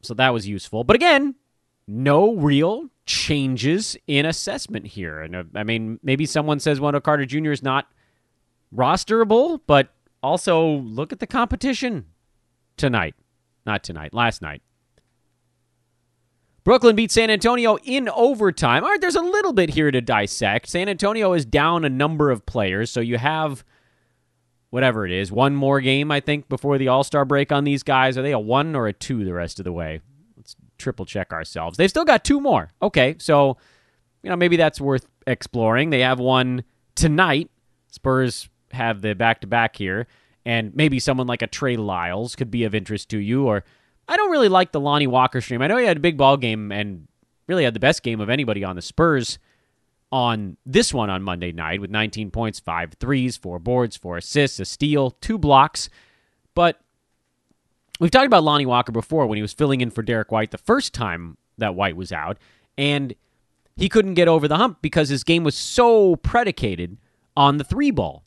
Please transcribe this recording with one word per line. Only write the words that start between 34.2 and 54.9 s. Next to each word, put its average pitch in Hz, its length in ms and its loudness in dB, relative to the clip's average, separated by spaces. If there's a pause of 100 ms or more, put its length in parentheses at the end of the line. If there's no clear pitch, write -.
you 190 80 -12
know, 180 60 -2
maybe 175 220 4
that's 156 240 2
worth 135 260 -2 (180)
exploring. 123 640 0
They 135 120 2
have 127 180 2
one 127 460 0 (300)
tonight. 160 540 2 (400)
Spurs 131 600 -2 (240)
have 113 280 -4
the 107 140 -2
back-to-back 113 640 0
here, 101 280 -4 (400)
and 113 300 -4
maybe 139 240 2
someone 127 280 -2
like 120 140 -4
a 113 60 -6
Trey 123 300 -4
Lyles 98 580 -6
could 120 160 -6
be 117 140 -2
of 104 100 -4
interest 104 360 -6
to 110 60 -4
you, 120 300 0
or 104 160 0 (460)
I 339 80 0
don't 403 140 0
really 262 180 4
like 185 240 2
the 147 80 -2
Lonnie 143 260 2
Walker 127 320 2
stream. 120 220 -4
I 139 60 0
know 214 100 0
he 247 80 2
had 175 120 2
a 143 40 -8
big 160 160 0
ball 139 180 6
game 110 380 -4
and 98 340 -8 (400)
really 175 160 0
had 120 100 0
the 110 60 -6
best 139 240 2
game 113 160 -4
of 104 100 -6
anybody 113 360 -2
on 92 100 -8
the 87 60 -10
Spurs 147 580 0 (680)
on 113 460 -2 (100)
this 135 280 0
one 113 160 -2
on 92 120 -4
Monday 90 300 -6
night 82 300 -6
with 98 80 -10
nineteen 107 420 -6
points, 110 300 -6
five 85 400 -8
threes, 127 340 -2
four 87 240 -12
boards, 120 380 -2
four 87 180 -10
assists, 135 460 -2
a 92 40 -6
steal, 147 460 -2